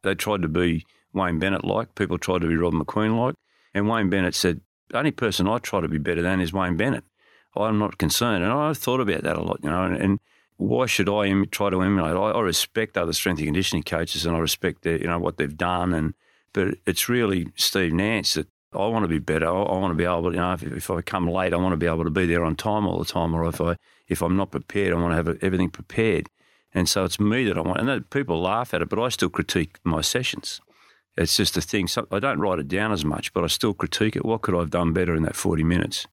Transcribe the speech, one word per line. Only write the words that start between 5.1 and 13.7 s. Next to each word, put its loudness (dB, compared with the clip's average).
person 0
I 2
try -2
to -2
be -2
better 0
than 2
is -2
Wayne 0
Bennett. 0
I'm 0
not -2
concerned." 0
And 2
I 0
thought 0
about 0
that 0
a -4
lot, -2
you -4
know, 0
and, 0
and 2
why 2
should 0
I 2
em-, 2
try -2
to 2
emulate? 2
I, 0
I 0
respect -2
other 0
strength 0
and 0
conditioning 0